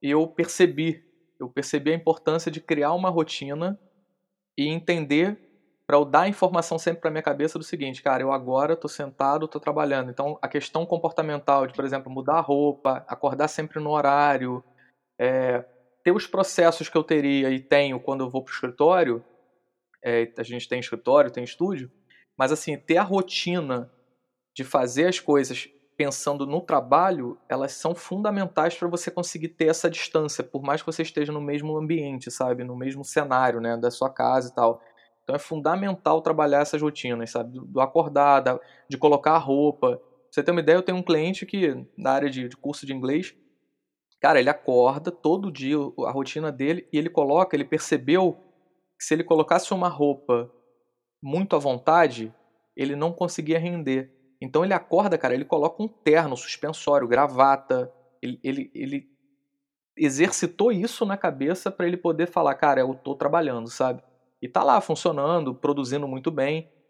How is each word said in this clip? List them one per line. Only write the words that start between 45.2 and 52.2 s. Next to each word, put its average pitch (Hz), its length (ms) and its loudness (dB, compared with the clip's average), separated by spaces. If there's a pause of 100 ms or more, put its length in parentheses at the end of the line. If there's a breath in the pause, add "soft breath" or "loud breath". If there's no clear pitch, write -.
dia, 135 260 -2
o, 139 140 -4 (140)
a - 40 -2
rotina 139 420 -6
dele, 143 400 -2
e 156 60 0
ele 165 120 -2
coloca, 160 460 2
ele 143 80 0
percebeu 156 720 2 (640)
que - 80 -10
se - 80 2
ele 165 100 0
colocasse 165 500 2
uma 180 140 0
roupa 139 600 -2 (720)
muito 170 340 -2
à - 20 4
vontade, 131 720 2 (440)